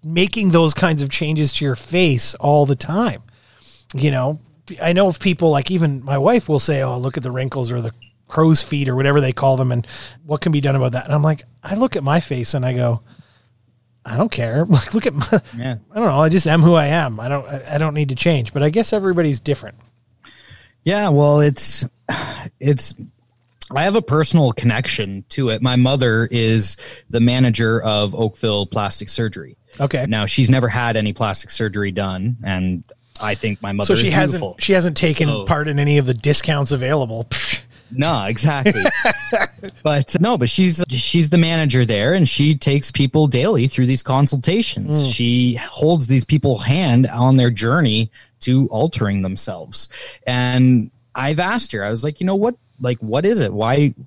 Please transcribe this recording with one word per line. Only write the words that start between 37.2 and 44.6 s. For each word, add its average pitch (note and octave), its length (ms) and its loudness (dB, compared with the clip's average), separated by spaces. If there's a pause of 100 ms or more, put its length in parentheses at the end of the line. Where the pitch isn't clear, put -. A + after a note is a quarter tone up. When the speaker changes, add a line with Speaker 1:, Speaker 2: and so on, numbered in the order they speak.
Speaker 1:
Pfft. - 300 -6 (320)
Speaker 2:
No, C3+ 320 0
exactly. C#3+ 640 0
Speaker 1:
<laughs> - 40 2 (920)
Speaker 2:
But D3 380 0
no, G#3+ 180 2
but A#2+ 100 0
she's, F3 400 0
she's D3 420 0
the F3 80 2
manager D#3+ 460 2
there, A2 300 0
and F#3 140 2
she D3+ 280 2
takes C#3+ 340 -2
people D3+ 360 2
daily C3+ 420 2
through B2+ 180 0
these C3 160 0
consultations. D3 920 -2